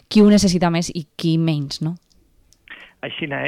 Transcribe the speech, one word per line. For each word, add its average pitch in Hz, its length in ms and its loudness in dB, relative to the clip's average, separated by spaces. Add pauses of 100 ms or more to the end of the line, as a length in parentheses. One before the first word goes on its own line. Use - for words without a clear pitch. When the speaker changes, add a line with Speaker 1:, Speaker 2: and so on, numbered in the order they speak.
Speaker 1:
qui 214 140 4
ho 208 80 8
necessita 185 400 2
més 170 180 -4
i 165 260 -10
qui 160 220 -2
menys, 156 460 -2
no? 165 160 -6 (1040)
Speaker 2:
Aixina 139 460 -8